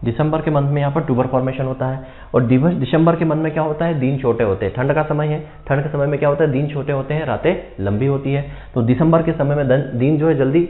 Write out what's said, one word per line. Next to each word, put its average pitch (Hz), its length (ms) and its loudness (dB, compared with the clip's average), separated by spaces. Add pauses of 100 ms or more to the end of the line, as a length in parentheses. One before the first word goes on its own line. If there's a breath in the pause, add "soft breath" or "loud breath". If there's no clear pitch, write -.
December 151 360 0
के 156 100 -4
मंथ 143 180 2
में 143 140 0
यहाँ 143 100 0
पर 156 80 0
Tuber 127 260 0
formation 131 380 -2
होता 131 220 -4
है। 131 200 -6 (280 loud breath)
और 127 80 4
दिवस, 131 300 4
December 165 440 2
के 165 80 -2
मंथ 151 120 0
में 156 160 -2
क्या 156 100 -2
होता 156 220 -2
है? 165 160 -2
दिन 135 180 0
छोटे 117 260 0
होते 98 220 0
हैं, 95 80 -4
ठंड 139 200 0
का 156 80 2
समय 151 240 -2
है, 151 240 -4 (180 loud breath)
ठंड 143 140 2
के 151 60 -4
समय 143 180 -2
में 143 120 0
क्या 147 100 2
होता 143 160 2
है? 156 60 4
दिन 143 180 0
छोटे 147 240 -4
होते 135 220 -4
हैं, 156 120 -2
रातें 139 580 -2
लंबी 104 220 0
होती 139 260 -2
है। 139 200 -4 (220 loud breath)
तो 123 80 0
December 160 400 4
के 160 100 0
समय 143 220 0
में 143 140 0
दन-, 135 260 2
दिन 139 240 2
जो 160 100 2
है 156 60 4
जल्दी 139 360 2